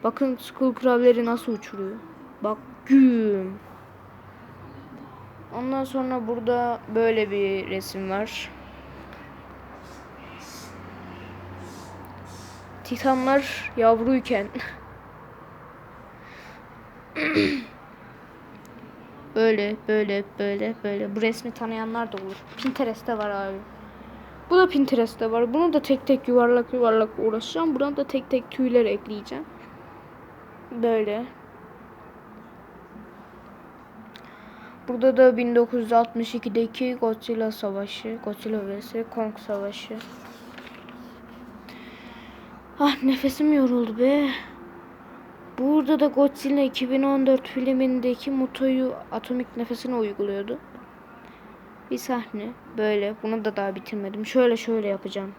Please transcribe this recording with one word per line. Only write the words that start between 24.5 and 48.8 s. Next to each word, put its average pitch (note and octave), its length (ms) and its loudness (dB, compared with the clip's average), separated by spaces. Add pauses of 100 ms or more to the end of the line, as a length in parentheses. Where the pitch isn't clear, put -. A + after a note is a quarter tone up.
da F#4 120 8
Pinterest'te A#3 600 2
var. A#3 220 2
Bunu D#4+ 200 4
da D4+ 80 4
tek C4+ 260 0
tek C4+ 200 4
yuvarlak A#3+ 460 6
yuvarlak A3 360 4 (100)
uğraşacağım. A#3 560 0
Buna C#4+ 220 0
da C#4 60 0
tek C4+ 260 -4
tek B3+ 220 0
tüyler B3 340 4
ekleyeceğim. G#3 600 -4 (1300)
Böyle. A3+ 540 0 (3500)
Burada B3 300 6
da B3+ 200 10
bin A#3+ 180 2
dokuz A#3+ 240 4
yüz A3+ 140 0
altmış A#3 420 2
ikideki A#3 600 -2
Godzilla A3 560 -2
Savaşı. G3+ 760 -6
Godzilla G#3+ 420 -4
V G3+ 140 -8
S A3+ 220 -6
Kong A3 360 -6
Savaşı. G3+ 580 -6 (2750)
Ah, C#4+ 240 2
nefesim C4+ 500 2
yoruldu A#3+ 460 4
be. C#4 300 6 (1300)
Burada C#4+ 420 4
da C#4+ 80 6
Godzilla C#4 540 2
iki C4 280 0
bin C4+ 140 2
on C#4 240 4
dört C4 200 4
filmindeki B3+ 840 0
Muto'yu C4 600 0 (180)